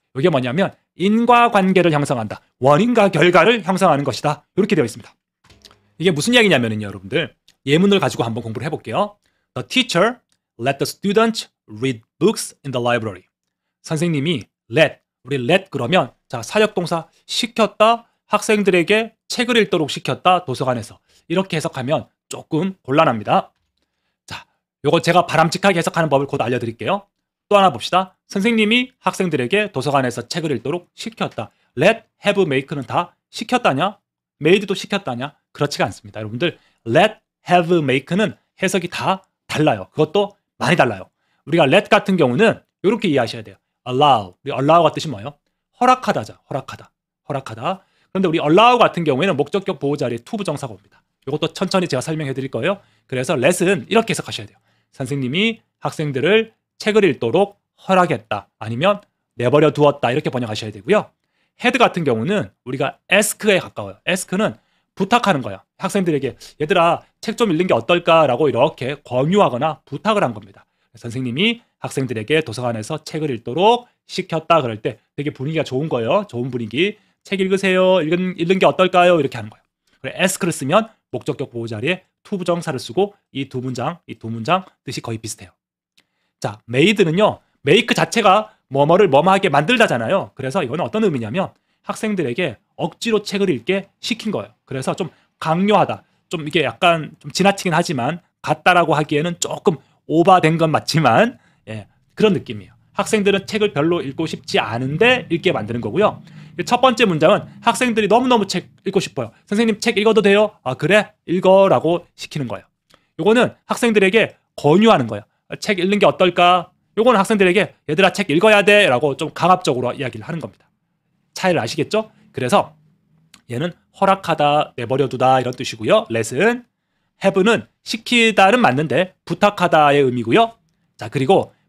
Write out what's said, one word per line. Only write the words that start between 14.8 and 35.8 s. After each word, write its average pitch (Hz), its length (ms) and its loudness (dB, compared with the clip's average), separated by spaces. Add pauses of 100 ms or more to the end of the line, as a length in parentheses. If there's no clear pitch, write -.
우리 135 120 -6
let 139 360 0
그러면 139 400 -2 (160)
자, 117 160 -10
사역동사 180 640 -2 (180)
시켰다, 226 840 0 (200)
학생들에게 208 880 0 (120)
책을 240 300 -2
읽도록 175 320 0
시켰다, 175 560 -2
도서관에서. 127 540 -6 (280)
이렇게 180 300 -2
해석하면 139 500 -4 (200)
조금 160 560 -6
곤란합니다. 135 680 0 (760)
자, - 180 -16 (400)
요거 160 160 2
제가 175 240 2
바람직하게 170 540 0
해석하는 165 300 -2
법을 139 180 0
곧 135 140 -6
알려드릴게요. 120 680 -4 (400)
또 202 100 2
하나 190 140 6
봅시다. 175 440 -2 (120)
선생님이 226 720 0
학생들에게 185 720 -2
도서관에서 131 560 -2
책을 165 240 -6
읽도록 170 420 -6
시켰다. - 560 -10 (260)
Let, 208 280 0 (200)
have, 196 200 0
make는 139 400 -4
다 135 320 -6 (160)
시켰다냐? 208 680 -2 (420)
made도 190 360 2
시켰다냐? 139 600 -8 (160)
그렇지가 151 340 -2